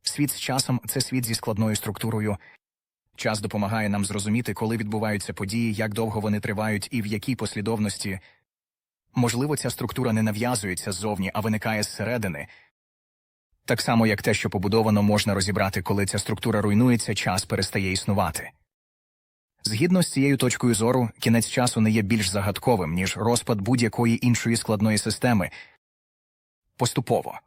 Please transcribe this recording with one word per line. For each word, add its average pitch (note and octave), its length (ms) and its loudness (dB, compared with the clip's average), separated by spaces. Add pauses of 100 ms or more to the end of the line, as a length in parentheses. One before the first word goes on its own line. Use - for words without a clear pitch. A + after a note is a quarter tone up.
Світ - 280 -2
з - 100 -8
часом — - 460 -2
це - 140 -4
світ B2+ 240 -2
зі A2+ 100 -4
складною G#2+ 420 0
структурою. G#2+ 600 -2 (800)
Час A2 240 -2
допомагає G#2 480 -2
нам G2+ 160 0
зрозуміти, G#2+ 500 -2
коли A2+ 220 -2
відбуваються G#2+ 560 -2
події, A2 420 -2
як G#2+ 180 -2
довго A2+ 280 -2
вони G#2 200 0
тривають G#2+ 500 -2
і A#2 120 -2
в G2+ 40 -4
якій G#2+ 280 -2
послідовності. G#2 880 -4 (920)
Можливо, B2+ 420 0
ця - 140 -4
структура B2 420 -2
не A2 100 2
нав'язується G#2+ 680 -2
ззовні, F#2+ 420 -4
а G#2+ 60 -2
виникає G#2+ 420 -2
зсередини. G#2 640 -4 (1160)
Так A#2+ 160 0
само, A2+ 260 4
як G2+ 160 2
те, A2 120 2
що G2 160 -2
побудовано, G#2 520 2
можна G#2 320 2
розібрати, F#2+ 480 0
коли G2+ 240 0
ця - 120 -2
структура G#2+ 420 -2
руйнується, A2 540 4
час F#2 300 -2
перестає F#2+ 480 -2
існувати. F#2+ 580 -2 (1120)
Згідно E3+ 380 2
з - 80 0
цією C#3 260 4
точкою B2 380 2
зору, A#2 440 2
кінець A2+ 300 4
часу B2 320 0
не A2 100 6
є A2 120 2
більш G2+ 260 0
загадковим, G2 680 0
ніж F#2 220 -2
розпад A2+ 440 0
будь-якої A#2 680 2
іншої A#2 300 2
складної G#2+ 420 2
системи. G#2+ 520 0 (1300)
Поступово. A#2+ 720 0